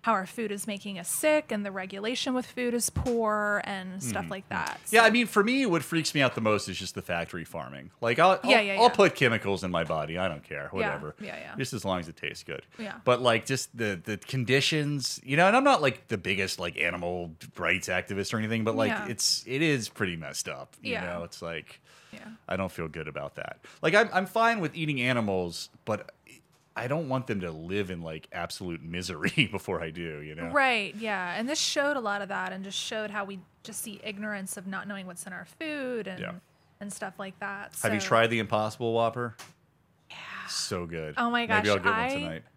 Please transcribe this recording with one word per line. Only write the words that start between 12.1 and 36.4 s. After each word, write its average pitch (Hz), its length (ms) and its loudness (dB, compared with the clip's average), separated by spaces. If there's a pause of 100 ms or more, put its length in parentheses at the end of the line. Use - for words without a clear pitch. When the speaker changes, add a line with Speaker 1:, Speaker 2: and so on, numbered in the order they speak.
Speaker 2:
tastes - 280 -8
good. - 180 -8 (160)
Speaker 1:
Yeah. 214 160 -8 (100)
Speaker 2:
But, 123 180 4
like, 117 240 4
just - 300 -4
the, 104 260 -2
the 104 160 -4
conditions, 139 1080 0
you 135 100 -2
know, 175 120 8
and 226 100 6
I'm 269 80 6
not, 247 160 6
like, - 280 2
the 110 80 0
biggest, 95 420 0
like, 90 180 -4
animal 87 540 -2 (260)
rights 90 320 0
activist 95 440 -2
or 113 40 0
anything, 110 260 0
but, 110 120 0
like, 110 160 2
Speaker 1:
Yeah. 104 160 -4
Speaker 2:
it's, - 400 0
it 135 140 -2
is 143 280 2
pretty 90 260 -2
messed 73 320 -6
up. 67 340 -10
You - 120 -6
Speaker 1:
Yeah. 92 120 -4
Speaker 2:
know, 87 180 -4
it's - 180 -12
like, 82 400 -8 (300)
Speaker 1:
Yeah. - 80 -16 (280)
Speaker 2:
I 92 100 0
don't 92 140 0
feel 82 180 -4
good 78 180 -8
about 71 280 -8
that. - 240 -10 (220)
Like, 160 140 4
I'm, 220 180 6
I'm 190 140 2
fine 226 320 2
with 156 160 -2
eating 151 260 0
animals, 101 680 0 (160)
but - 260 -2 (640)
I 117 120 -4
don't 147 220 -2
want 131 180 0
them 104 140 0
to 87 100 -4
live 90 400 -2
in, 85 120 -6
like, 80 280 -8
absolute 87 520 -6
misery 87 640 0
<laughs> - 40 -6
before 92 320 -2
I 82 60 -4
do, 80 320 -8
you 76 140 -12
know? 247 140 -6
Speaker 1:
Right, 254 460 2
yeah. 196 420 -4
And 226 120 -4
this 311 100 -2
showed 285 380 0
a - 20 -2
lot 202 220 -2
of 190 80 -8
that 185 240 -4
and 190 100 -10
just 196 160 -8
showed 214 300 -6
how 202 160 -4
we 196 140 -12 (240)
just - 180 -10
see - 220 -10
ignorance 208 540 -8
of 190 100 -10
not 190 200 -8
knowing 196 200 -8
what's 175 180 -12
in 180 80 -12
our 180 120 -12 (140)
food 254 480 -4
and, 185 120 -8
Speaker 2:
Yeah. 180 120 -6 (480)